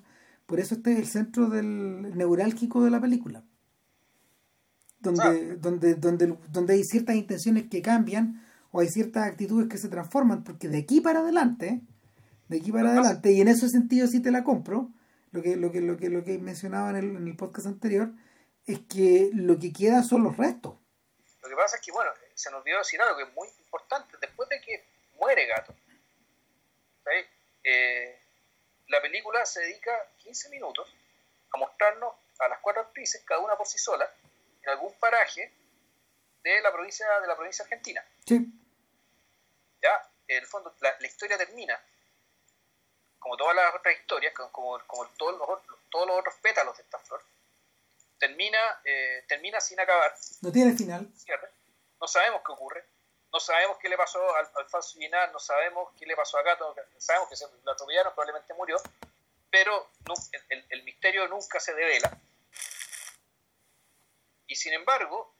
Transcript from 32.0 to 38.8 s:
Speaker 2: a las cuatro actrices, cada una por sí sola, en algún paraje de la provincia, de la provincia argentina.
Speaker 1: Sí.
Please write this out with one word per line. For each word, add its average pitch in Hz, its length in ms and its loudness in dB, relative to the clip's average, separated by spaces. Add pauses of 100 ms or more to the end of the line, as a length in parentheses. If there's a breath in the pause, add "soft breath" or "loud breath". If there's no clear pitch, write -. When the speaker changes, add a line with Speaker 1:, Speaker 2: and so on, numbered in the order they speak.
Speaker 2:
a 127 100 0
las - 120 -4
cuatro 208 220 -2
actrices, - 420 -10
cada - 160 -2
una 208 160 -2
por 202 100 -8
sí - 100 -10
sola, - 320 -2 (540)
en - 60 -8
algún 139 320 -6
paraje 226 520 0 (920)
de 196 160 2
la 208 120 4
provincia, 196 340 -8 (140)
de 190 60 -6
la 170 80 -2
provincia 180 300 -10
argentina. - 400 -12 (200)
Speaker 1:
Sí. 240 220 2 (1400)